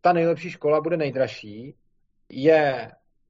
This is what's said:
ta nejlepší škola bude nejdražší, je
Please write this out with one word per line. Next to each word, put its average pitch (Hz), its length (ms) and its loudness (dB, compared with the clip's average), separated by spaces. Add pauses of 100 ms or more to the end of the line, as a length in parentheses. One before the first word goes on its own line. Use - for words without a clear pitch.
ta 175 120 4
nejlepší 170 360 0
škola 151 320 0
bude 165 160 -2
nejdražší, 127 800 -6 (540)
je 135 640 2 (380)